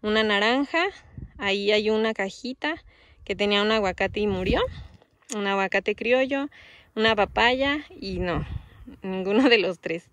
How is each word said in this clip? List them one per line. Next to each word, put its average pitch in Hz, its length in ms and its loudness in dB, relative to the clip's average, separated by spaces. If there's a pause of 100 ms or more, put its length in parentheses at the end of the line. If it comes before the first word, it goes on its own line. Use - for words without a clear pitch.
una 214 220 0
naranja, 233 600 2 (520)
ahí 202 340 -2
hay 214 180 2
una 220 240 2
cajita 247 720 -6 (400)
que 202 120 -6
tenía 202 260 2
un 214 100 2
aguacate 196 480 0
y 208 80 0
murió, 196 340 0 (760)
un 208 120 -2
aguacate 196 480 0
criollo, 262 540 0 (460)
una 220 200 2
papaya 254 720 2
y 190 300 -8
no, 170 260 -2 (560)
ninguno 196 480 2
de 233 80 6
los 180 220 0
tres. 170 340 -8